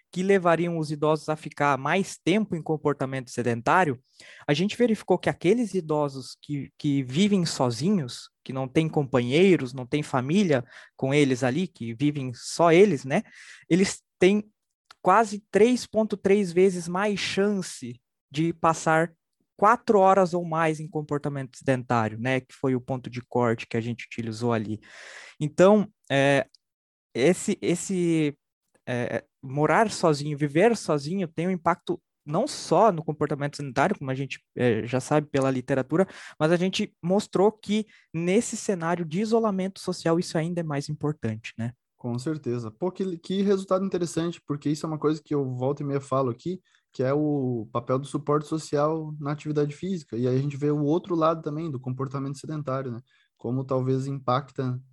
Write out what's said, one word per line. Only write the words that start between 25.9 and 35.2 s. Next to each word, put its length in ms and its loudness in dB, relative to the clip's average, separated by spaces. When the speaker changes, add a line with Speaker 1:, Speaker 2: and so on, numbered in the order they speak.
Speaker 1:
é, 360 4
esse, 460 2
esse, 760 -2
é, 380 -4
morar 480 2
sozinho, 480 0
viver 380 4
sozinho 500 -4
tem 220 -4
um 40 0
impacto 480 -2
não 220 -2
só 460 2
no 120 -6
comportamento 520 -4
sedentário, 420 0
como 120 -6
a 40 -2
gente, 260 -8
é, 300 2
já 140 -2
sabe 280 0